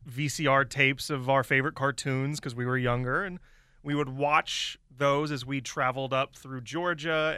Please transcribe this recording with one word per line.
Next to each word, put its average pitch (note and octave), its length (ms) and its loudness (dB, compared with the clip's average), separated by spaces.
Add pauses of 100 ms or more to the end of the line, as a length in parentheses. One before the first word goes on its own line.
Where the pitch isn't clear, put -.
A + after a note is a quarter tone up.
V C3+ 240 -4
C D#3 180 -2
R C3+ 160 6
tapes C3+ 460 2
of C3 200 -4
our C3+ 140 4
favorite C3+ 320 2
cartoons C3+ 640 -2
'cause C3 160 -8
we B2 120 -4
were B2+ 100 0
younger, B2+ 480 0
and F#3 140 -10 (440)
we C#3+ 120 -4
would D3 140 0
watch C#3+ 680 2 (200)
those C#3+ 340 2
as B2+ 140 -4
we C3+ 160 -4
traveled C3 500 -2
up C3+ 240 0
through C3 240 -12
Georgia D#3 800 0